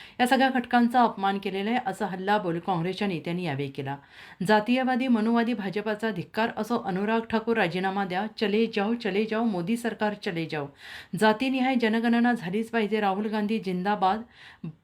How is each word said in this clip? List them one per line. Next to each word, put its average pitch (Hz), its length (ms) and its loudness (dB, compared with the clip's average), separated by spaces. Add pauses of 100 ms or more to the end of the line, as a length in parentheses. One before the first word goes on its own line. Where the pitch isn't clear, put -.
(200)
या 254 60 4
सगळ्या 262 220 4
घटकांचा 240 540 2
अपमान 196 360 2
केलेला 196 320 -4
आहे, 247 160 0
असा 196 200 -4
हल्लाबोल 185 520 0
काँग्रेसच्या 185 500 -2
नेत्यांनी 170 360 -4
यावेळी 143 240 -2
केला. 139 280 -6 (520)
जातीयवादी, 247 600 2
मनुवादी 233 440 2
भाजपाचा 208 580 -4
धिक्कार 196 460 -2
असो, 220 300 -2
अनुराग 208 340 0
ठाकूर 226 360 0
राजीनामा 190 480 0
द्या, 185 220 -4 (140)
चले 214 260 2
जाओ, 214 280 0
चले 214 300 0
जाओ, 220 200 -2
मोदी 196 320 0
सरकार 214 380 -2 (100)
चले 165 220 -2
जाओ. 151 200 -4 (540)
जातीनिहाय 262 600 2
जनगणना 233 520 4
झालीच 220 380 -4
पाहिजे, 214 300 0
राहुल 202 260 0
गांधी 214 320 0
जिंदाबाद. 190 640 0 (600)